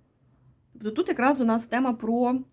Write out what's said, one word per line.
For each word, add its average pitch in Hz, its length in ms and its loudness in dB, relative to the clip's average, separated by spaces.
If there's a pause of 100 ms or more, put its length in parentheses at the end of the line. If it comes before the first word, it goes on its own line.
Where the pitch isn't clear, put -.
(720)
Тобто 214 180 -8
тут 359 160 -2
якраз 269 340 2
у 233 40 2
нас 226 220 2
тема 254 260 0
про, 240 460 0 (140)